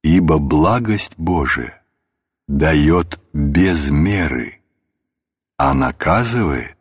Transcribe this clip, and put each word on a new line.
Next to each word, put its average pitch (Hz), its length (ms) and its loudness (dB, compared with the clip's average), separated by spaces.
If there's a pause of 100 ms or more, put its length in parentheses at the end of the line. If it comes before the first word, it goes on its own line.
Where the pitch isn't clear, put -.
Ибо 80 360 4
благость 98 760 0
Божия 73 680 -4 (640)
дает 78 720 0 (120)
без 73 580 0
меры, 76 720 -2 (960)
а - 180 0
наказывает 110 1080 -2